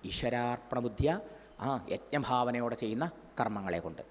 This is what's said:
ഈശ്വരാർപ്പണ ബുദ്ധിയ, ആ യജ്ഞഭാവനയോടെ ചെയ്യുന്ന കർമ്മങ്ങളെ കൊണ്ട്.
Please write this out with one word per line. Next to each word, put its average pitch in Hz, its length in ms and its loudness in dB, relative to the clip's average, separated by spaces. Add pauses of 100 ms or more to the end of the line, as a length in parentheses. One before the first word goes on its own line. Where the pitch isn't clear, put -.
ഈശ്വരാർപ്പണ 120 720 0
ബുദ്ധിയ, 123 420 2 (400)
ആ 127 300 0
യജ്ഞഭാവനയോടെ 123 840 2
ചെയ്യുന്ന 120 360 -2 (300)
കർമ്മങ്ങളെ 101 380 0
കൊണ്ട്. 82 320 -6